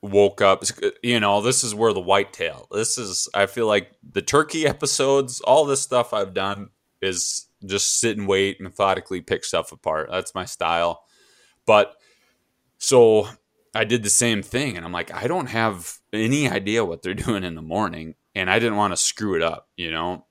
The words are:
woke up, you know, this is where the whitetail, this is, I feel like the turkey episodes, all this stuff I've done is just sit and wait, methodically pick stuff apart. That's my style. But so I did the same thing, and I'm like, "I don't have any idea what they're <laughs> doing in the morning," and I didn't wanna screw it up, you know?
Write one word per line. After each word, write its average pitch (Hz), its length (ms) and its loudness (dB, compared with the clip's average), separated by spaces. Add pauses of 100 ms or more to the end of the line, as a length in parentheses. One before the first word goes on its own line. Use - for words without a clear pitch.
woke 101 400 4
up, 95 220 6 (400)
you 120 160 2
know, 104 220 2
this 127 220 0
is 113 120 -4
where 110 180 2
the 95 80 -2
whitetail, 90 720 0
this 110 260 -2
is, 98 360 -6
I 101 120 4
feel 113 220 -2
like 104 240 0 (200)
the 98 100 -2
turkey 156 460 0
episodes, 135 760 0
all 147 240 4
this 139 160 0
stuff 120 320 -2
I've 98 200 -4
done 98 360 -6 (320)
is - 460 -6 (180)
just 98 340 -2
sit 113 180 0
and 101 100 -6
wait, 98 340 2
methodically 92 600 -2
pick - 220 -4
stuff - 280 -4
apart. 78 400 -4
That's 92 240 -6
my 92 100 -6
style. 85 580 -2 (600)
But 104 300 6 (840)
so 110 480 6 (480)
I 110 100 0
did 113 180 0
the 104 80 -6
same 113 320 0
thing, 123 340 -4
and 82 80 -12
I'm 87 80 -10
like, 87 200 -8
"I - 140 -6
don't 160 200 -4
have 113 500 -4 (160)
any 123 360 0
idea 104 360 0
what 82 180 -8
they're 92 120 -4
<laughs> 123 120 -6
doing 101 180 -2
in 85 100 -8
the 80 80 -14
morning," 82 520 -6 (200)
and 92 140 -4
I 101 100 4
didn't 113 180 0
wanna 101 200 0
screw - 380 -2
it 82 80 0
up, 82 340 -4
you 85 140 -6
know? 85 400 -6